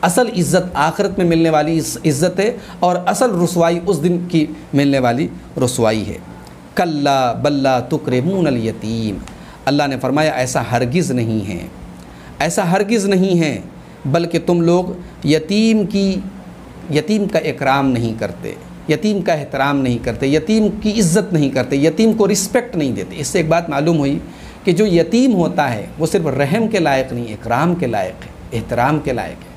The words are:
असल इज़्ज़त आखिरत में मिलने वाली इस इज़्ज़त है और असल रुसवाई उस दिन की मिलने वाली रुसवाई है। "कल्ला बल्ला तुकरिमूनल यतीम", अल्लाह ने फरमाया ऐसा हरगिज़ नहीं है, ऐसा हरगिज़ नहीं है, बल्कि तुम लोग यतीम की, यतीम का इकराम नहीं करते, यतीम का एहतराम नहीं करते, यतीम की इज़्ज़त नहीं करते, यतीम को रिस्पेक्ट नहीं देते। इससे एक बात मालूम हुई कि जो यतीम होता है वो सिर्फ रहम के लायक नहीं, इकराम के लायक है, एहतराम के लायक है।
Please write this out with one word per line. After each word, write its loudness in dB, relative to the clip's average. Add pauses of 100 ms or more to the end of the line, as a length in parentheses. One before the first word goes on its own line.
असल 2
इज़्ज़त 2
आखिरत 0
में 4
मिलने 4
वाली 2
इस -2
इज़्ज़त 2
है 0 (260)
और 2
असल 2
रुसवाई 2
उस 0
दिन 2
की 2 (260)
मिलने 4
वाली 0 (300)
रुसवाई 2
है। -8 (600)
"कल्ला 2 (100)
बल्ला 2 (120)
तुकरिमूनल 0
यतीम", -4 (460)
अल्लाह 2
ने -2
फरमाया 0
ऐसा -2
हरगिज़ 0
नहीं 0
है, -6 (800)
ऐसा 0
हरगिज़ 2
नहीं 4
है, 2 (560)
बल्कि 0
तुम 2
लोग 2 (300)
यतीम 2
की, 0 (680)
यतीम 2
का 0
इकराम 0
नहीं 0
करते, -8 (360)
यतीम 0
का 2
एहतराम -2
नहीं 0
करते, -4
यतीम 2 (100)
की 0
इज़्ज़त 2
नहीं 4
करते, -2
यतीम 4
को 4
रिस्पेक्ट 0
नहीं 0
देते। -6
इससे -2
एक 0
बात 0
मालूम 2
हुई 0 (440)
कि 4
जो 4
यतीम 4
होता 2
है -4 (100)
वो 0
सिर्फ 0
रहम 0
के 0
लायक 0
नहीं, -6
इकराम 0
के -2
लायक -4
है, -18 (240)
एहतराम 0
के -4
लायक -6
है। -20